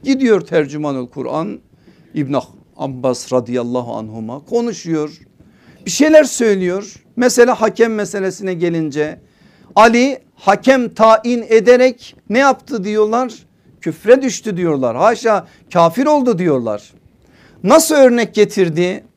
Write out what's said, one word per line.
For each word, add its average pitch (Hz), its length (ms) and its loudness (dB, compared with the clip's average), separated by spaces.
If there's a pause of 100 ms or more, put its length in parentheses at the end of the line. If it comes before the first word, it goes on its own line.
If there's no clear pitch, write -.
Gidiyor 254 380 2
tercümanul 147 640 -4
Kur'an 147 520 -8 (540)
İbn 143 220 -4 (420)
Abbas 131 560 -6
radıyallahu 120 600 -4
anhuma 113 520 -12
konuşuyor, 170 760 -6 (680)
bir - 60 -10
şeyler 311 320 6
söylüyor. 202 720 -2 (220)
Mesela 240 460 2
hakem 220 340 0
meselesine 190 580 -6
gelince 160 680 -4 (560)
Ali 233 440 4 (160)
hakem 226 580 0
tayin 226 560 2
ederek 247 680 2 (140)
ne 214 100 0
yaptı 254 440 -2
diyorlar? 214 500 -2 (480)
Küfre 202 400 2
düştü 214 360 -6
diyorlar. 139 380 -2
Haşa, 208 520 0 (260)
kafir 170 320 2
oldu 269 320 0
diyorlar. 127 560 -4 (680)
Nasıl 311 320 4
örnek 240 380 4
getirdi? 185 720 0 (140)